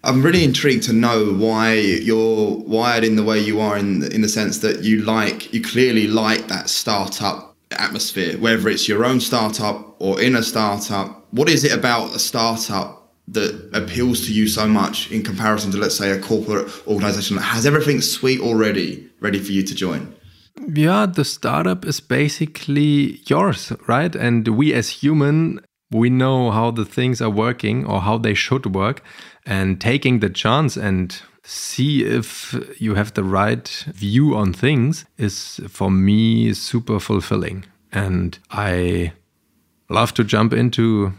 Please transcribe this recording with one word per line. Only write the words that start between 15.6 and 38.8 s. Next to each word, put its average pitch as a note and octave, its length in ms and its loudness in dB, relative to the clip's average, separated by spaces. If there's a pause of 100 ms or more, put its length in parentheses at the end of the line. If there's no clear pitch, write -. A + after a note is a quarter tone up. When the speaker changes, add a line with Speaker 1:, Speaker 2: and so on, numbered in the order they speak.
Speaker 1:
to, G2 40 -2
let's G2+ 200 -2
say, G2 140 -2
a G2 80 0
corporate G#2+ 520 -2 (160)
organization G2+ 500 -2
that F2+ 60 -4
has A2+ 240 -2
everything D3 340 2
sweet C3 400 0
already, G#2+ 680 0 (140)
ready G2+ 180 -2
for G2 140 -6
you G2 100 2
to - 120 -4
join? E2+ 400 -6 (600)
Speaker 2:
Yeah, F3+ 320 4
the F3 180 -2
startup E3 600 -2
is D#3 160 -6
basically D3 1300 0
yours, D#3 460 0 (140)
right? D3+ 300 2
And A#2 320 2
we C3+ 240 4
as A#2+ 160 0
human, D3+ 720 2 (320)
we A#2 180 4
know B2+ 400 2
how A2+ 220 2
the A2+ 120 -2
things B2+ 360 -2
are A2+ 100 0
working A2+ 560 0
or G2 140 0
how G#2+ 180 0
they A2 160 0
should G#2+ 400 -2
work, G2+ 300 -2 (420)
and F#2+ 340 0
taking B2+ 400 2
the G2+ 100 0
chance B2+ 460 0
and F#2+ 440 -2 (240)
see C3+ 600 -2
if A2+ 500 -4 (240)
you A2 160 -2
have G#2 200 -2
the G2 100 -2
right G2+ 600 0 (100)
view A#2+ 400 2
on G2+ 180 0
things C3+ 540 0 (100)
is, - 520 -6
for F#2+ 220 -2
me, A2 600 4
super A2+ 480 -2
fulfilling. F#2+ 640 -2 (280)
And F2+ 460 -2 (120)
I F2+ 640 -2 (760)